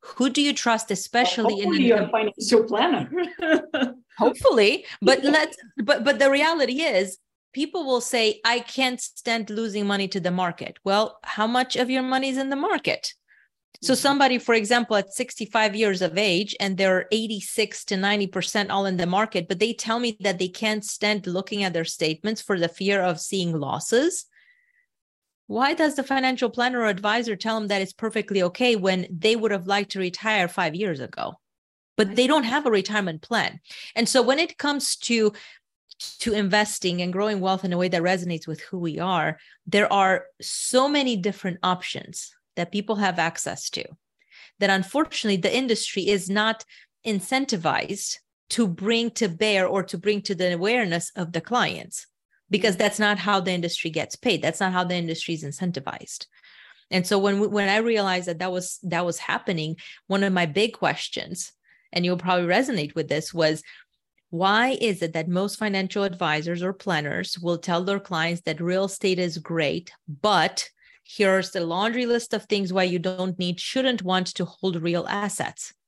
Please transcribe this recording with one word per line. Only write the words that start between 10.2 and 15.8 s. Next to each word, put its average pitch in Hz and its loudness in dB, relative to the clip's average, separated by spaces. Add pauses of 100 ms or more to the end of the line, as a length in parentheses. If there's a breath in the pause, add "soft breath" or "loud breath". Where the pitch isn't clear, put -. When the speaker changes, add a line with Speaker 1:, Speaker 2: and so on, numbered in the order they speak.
Speaker 1:
the 175 -2
market." 180 -4
Well, 208 0
how 214 -2
much 247 0
of 247 0
your 262 0
money 262 0
is 262 -2
in 269 -2
the 277 -2
market? 330 -2 (680 soft breath)
So 262 2
Speaker 2:
Mm-hmm. 247 2
Speaker 1:
somebody, 277 4
for 233 2
example, 226 2
at 202 0
sixty-five 220 -2
years 202 2